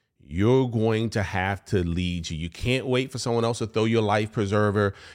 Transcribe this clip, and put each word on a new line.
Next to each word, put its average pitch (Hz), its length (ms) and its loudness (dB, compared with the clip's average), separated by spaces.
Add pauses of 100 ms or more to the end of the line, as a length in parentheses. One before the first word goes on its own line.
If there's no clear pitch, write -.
(280)
you're 120 400 2
going 110 420 0
to 104 120 -2
have 95 420 -2
to 98 200 0
lead 87 460 -2
you. 82 60 -8
You 82 120 -6
can't 123 380 -4
wait 127 240 0
for 123 80 -10
someone 117 260 0
else 117 140 -2
to 117 80 -4
throw 110 180 0
your 113 180 2
life 107 280 2
preserver. 104 640 2 (200)